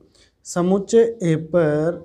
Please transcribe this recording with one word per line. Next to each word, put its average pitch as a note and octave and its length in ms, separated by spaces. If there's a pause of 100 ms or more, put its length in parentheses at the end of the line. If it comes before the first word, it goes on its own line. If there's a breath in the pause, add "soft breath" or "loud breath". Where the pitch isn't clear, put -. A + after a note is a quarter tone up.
(460 soft breath)
समुच्चय G3+ 760
ए E3 140 (100)
पर D#3 580